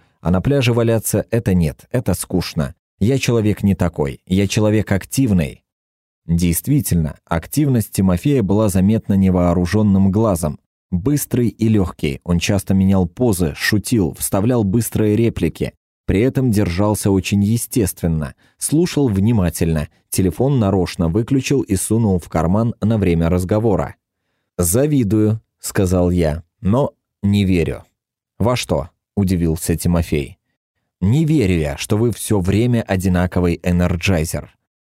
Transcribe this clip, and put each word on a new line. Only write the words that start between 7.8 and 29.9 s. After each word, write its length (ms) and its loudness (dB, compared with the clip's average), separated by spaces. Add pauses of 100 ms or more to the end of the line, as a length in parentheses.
Тимофея 500 0
была 260 2
заметна 460 2
невооружённым 960 2
глазом. 480 0 (340)
Быстрый 560 0
и 200 -2
лёгкий, 540 -2
он 160 0
часто 340 -2
менял 340 2
позы, 500 -2
шутил, 580 0
вставлял 480 -2
быстрые 540 0
реплики. 580 -2 (320)
При 140 2
этом 320 0
держался 580 0
очень 320 2
естественно, 960 -2 (200)
слушал 520 0
внимательно, 800 0 (200)
телефон 520 0
нарочно 480 0
выключил 540 0
и 120 -2
сунул 460 0
в 80 -18
карман 520 0
на 180 0
время 300 2
разговора. 680 0 (600)
«Завидую», — 840 0 (160)
сказал 520 0
я, — 340 0 (160)
«но 340 0 (300)
не 200 2
верю». 400 0 (540)
«Во 160 0
что?» — 360 -4 (260)
удивился 580 0
Тимофей. 640 -2 (640)